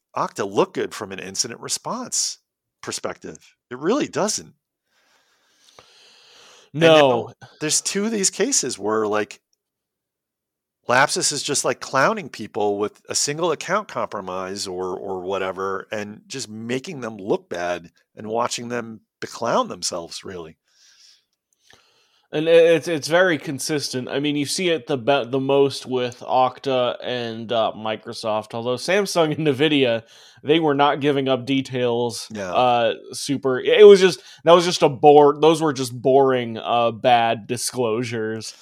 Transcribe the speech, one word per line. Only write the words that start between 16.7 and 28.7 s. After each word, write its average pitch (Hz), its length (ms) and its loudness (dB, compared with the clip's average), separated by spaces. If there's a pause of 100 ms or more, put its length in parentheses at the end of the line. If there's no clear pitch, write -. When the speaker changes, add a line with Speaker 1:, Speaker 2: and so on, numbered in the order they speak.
Speaker 1:
them 113 160 -12
look 107 320 -6
bad 87 420 -6 (240)
and 107 120 -14
watching 117 420 -4
them 113 320 -10 (180)
beclown 185 480 -4
themselves, 87 560 -10
really. 90 340 -14 (1700)
Speaker 2:
And 156 160 -2
i-, 165 40 4
it's, 165 360 6
it's 147 220 -4
very 175 280 4
consistent. 135 720 -6
I 135 140 -4
mean, 147 160 -2
you 143 80 -2
see 180 240 -2
it 160 180 -2
the 147 100 -2
be-, 123 320 0
the 135 120 -2
most 139 440 2
with 123 340 -4
Okta 127 840 0
and, 117 480 -6
uh, 98 240 0
Microsoft, 110 760 -6
although 120 220 -4